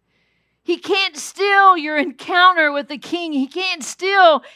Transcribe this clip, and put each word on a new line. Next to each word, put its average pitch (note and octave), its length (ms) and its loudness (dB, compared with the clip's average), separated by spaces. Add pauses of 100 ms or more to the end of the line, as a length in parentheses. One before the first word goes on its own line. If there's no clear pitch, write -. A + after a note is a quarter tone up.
(640)
He E4+ 160 -4
can't F#4+ 360 -4
steal G4 600 2
your D4+ 220 -4
encounter D#4+ 720 0
with C#4+ 160 -6
the D4 80 -10
King. E4 380 -8
He C#4 120 -2
can't F#4 380 -8
steal. F4+ 580 2 (140)